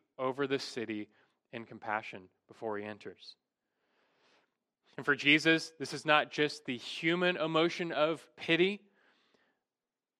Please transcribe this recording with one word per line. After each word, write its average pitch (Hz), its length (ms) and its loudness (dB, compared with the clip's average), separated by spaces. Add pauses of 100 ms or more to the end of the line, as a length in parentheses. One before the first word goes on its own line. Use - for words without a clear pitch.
(200)
over 131 280 0
the 135 120 0
city 107 480 -6 (440)
in 117 140 -10
compassion 107 580 -6 (240)
before 110 300 -8
he 104 80 -8
enters. 104 500 -14 (1600)
And 135 80 -10
for 143 100 4
Jesus, 151 640 4
this 135 140 -8
is 143 120 -8
not 151 260 4
just 151 340 -2
the 127 120 -4
human 180 600 0
emotion 165 540 0
of 151 340 0 (100)
pity, 180 460 2 (1400)